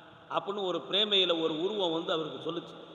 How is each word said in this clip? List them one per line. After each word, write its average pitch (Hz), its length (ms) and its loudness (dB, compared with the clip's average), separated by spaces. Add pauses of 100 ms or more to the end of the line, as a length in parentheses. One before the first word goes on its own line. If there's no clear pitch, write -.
(300)
அப்படின்னு 196 340 -2
ஒரு 170 260 0
பிரேமையில 185 520 4
ஒரு 160 200 2
உருவம் 196 300 2
வந்து 175 200 -2
அவருக்கு 151 400 -4
சொல்லுச்சு, 170 220 -8 (200)